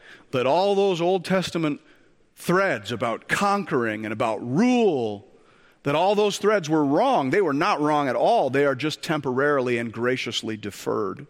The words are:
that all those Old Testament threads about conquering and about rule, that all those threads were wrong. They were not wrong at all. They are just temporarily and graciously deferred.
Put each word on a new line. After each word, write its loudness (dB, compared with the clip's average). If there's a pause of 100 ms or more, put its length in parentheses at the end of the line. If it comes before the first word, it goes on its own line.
(320)
that 0
all 2
those 0
Old 0
Testament -2 (560)
threads 0
about -4
conquering -2
and -6
about -2
rule, 0 (560)
that 0
all 2
those 0
threads 0
were 4
wrong. 2
They 2
were 0
not 0
wrong 2
at -2
all. 2
They 2
are 2
just -6
temporarily 0
and -4
graciously -4
deferred. -6